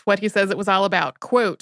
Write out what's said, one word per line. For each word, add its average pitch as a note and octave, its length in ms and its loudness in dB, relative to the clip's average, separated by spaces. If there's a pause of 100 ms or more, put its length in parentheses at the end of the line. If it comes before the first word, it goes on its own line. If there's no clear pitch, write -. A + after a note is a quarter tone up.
what G3+ 140 2
he G#3 100 -2
says G3 200 0
it - 80 -2
was G3 120 -2
all G3 160 2
about. E3+ 340 -2
Quote, A#3 420 0